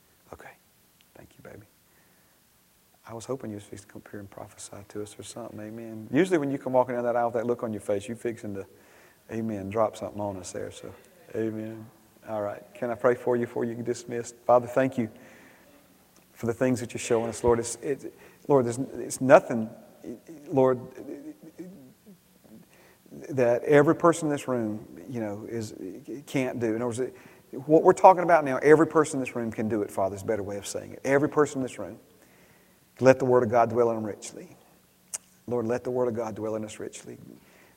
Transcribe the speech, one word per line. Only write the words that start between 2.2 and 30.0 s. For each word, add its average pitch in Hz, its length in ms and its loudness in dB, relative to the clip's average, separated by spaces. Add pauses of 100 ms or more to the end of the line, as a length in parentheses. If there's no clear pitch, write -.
I 113 60 -14
was 113 120 -12
hoping 127 260 -6
you 104 40 -8
was 104 80 -12
fixing - 240 -18
to - 60 -20
come 107 100 -18
up - 80 -20
here 104 80 -14
and 98 100 -16
prophesy - 480 -16 (120)
to 107 140 -10
us 107 140 -16
or 113 60 -16
something, 110 360 -14
amen. 110 520 -12
Usually 175 280 4
when 143 100 -2
you 135 80 -4
come 127 160 -6
walking 127 220 2
down 120 80 -2
that 120 120 0
aisle 120 120 0
with 117 80 -4
that 117 100 -2
look 120 180 -2
on 117 80 -4
your 101 100 -6
face, 101 260 -4
you 117 80 -8
fixing 113 400 -8
to, 98 100 -12 (680)
amen, 110 380 -6
drop 107 260 0
something - 240 -10
on 101 180 -6
us 92 140 -14
there, 101 200 -10
so, 107 200 -16 (440)
amen. 110 500 -6 (420)
All 107 140 -6
right, 101 220 -8 (100)
can 123 160 -6
I 117 60 -4
pray 123 180 4
for 123 220 0
you 120 100 0
before 127 180 -4
you 117 120 -4
get 120 100 -10
dismissed? 120 500 -8 (120)
Father, 120 180 6
thank 131 320 0
you. 110 120 -2 (1300)
For - 100 -8
the 117 80 0
things 127 280 0
that 117 120 -10
you're 113 60 -10
showing 117 300 0
us, - 140 -6
Lord. 117 160 6
It's, 113 180 -6
it, - 360 -6 (340)
Lord, 135 180 6
there's, 117 120 -4
it's 127 440 -8
nothing, 127 480 6 (800)
Lord, 131 320 2 (2500)
that 123 340 2
every 147 320 6
person 160 320 4
in 147 40 0
this 139 160 -4
room, 113 380 -2 (240)
you 120 120 -6
know, 104 280 -8
is, 113 240 -8 (540)
can't 127 320 -4
do. 117 80 0
In 110 80 0
other 120 120 -4
words, 117 140 -4 (640)
what 156 180 6
we're 180 100 10
talking 185 300 8
about 165 200 6
now, 131 140 0
every 151 280 8
person 151 340 2
in 127 60 -4
this - 100 -10
room 117 160 -4
can 110 180 -4
do 107 120 0
it, 101 80 -4
Father, 98 260 -2